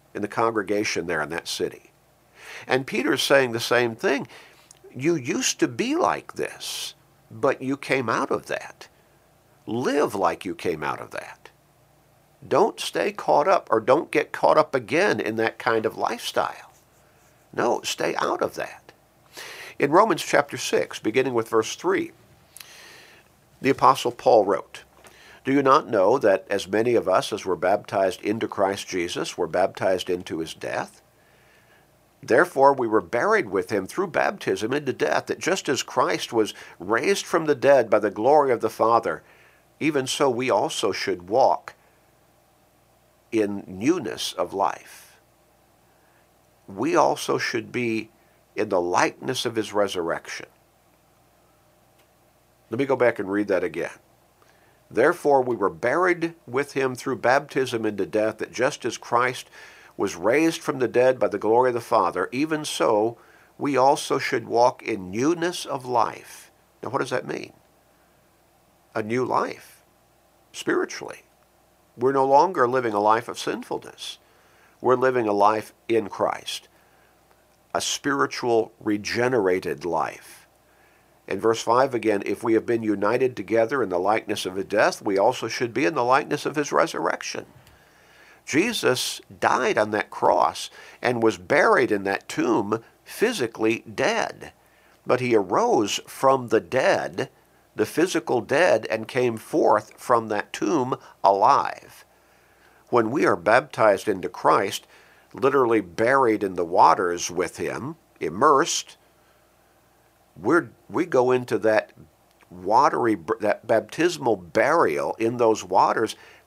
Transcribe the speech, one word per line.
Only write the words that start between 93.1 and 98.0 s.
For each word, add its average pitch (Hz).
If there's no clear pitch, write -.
dead. 131
But 123
he 120
arose 113
from 135
the 110
dead 104
the 107
physical 156